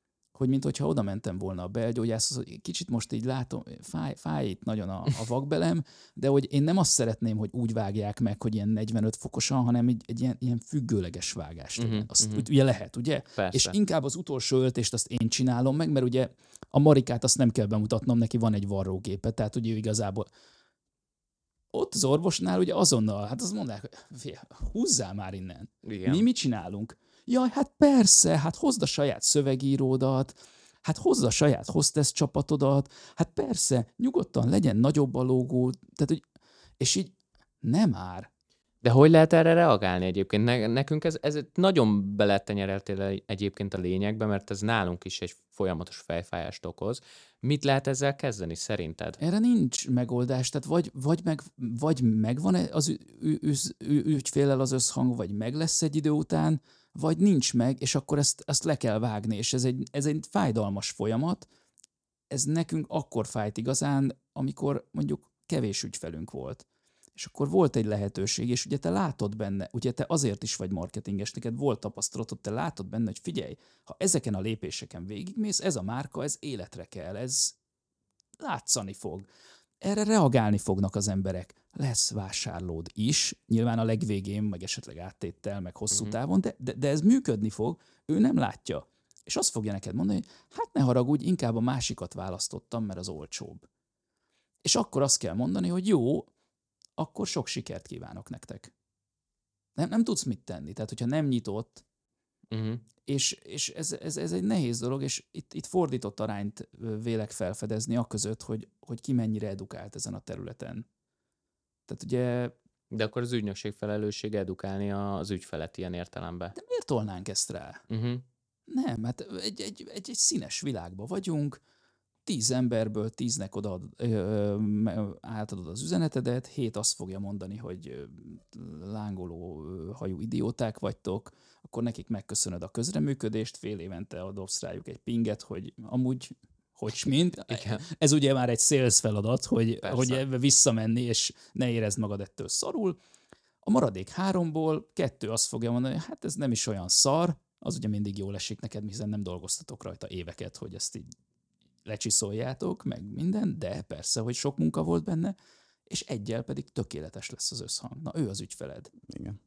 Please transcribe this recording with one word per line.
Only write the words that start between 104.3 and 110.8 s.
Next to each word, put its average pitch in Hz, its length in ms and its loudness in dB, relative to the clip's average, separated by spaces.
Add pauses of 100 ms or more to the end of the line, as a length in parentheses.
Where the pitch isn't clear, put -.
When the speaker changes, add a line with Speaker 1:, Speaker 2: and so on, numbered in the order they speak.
Speaker 1:
egy 180 120 -2
nehéz 156 360 0
dolog, 131 240 -4
és - 280 -6
itt, - 220 -14
itt 151 120 -8
fordított 127 540 -2
arányt, 104 500 -6 (100)
ö, 110 200 -6
vélek 110 320 -4
felfedezni 110 640 -4
a 117 100 0
között, 107 360 -6
hogy, 110 260 -8 (120)
hogy - 220 -12
ki 135 120 -2
mennyire 110 340 0
edukált 101 480 -12
ezen 101 180 -8
a 98 60 -10
területen. - 720 -12 (960)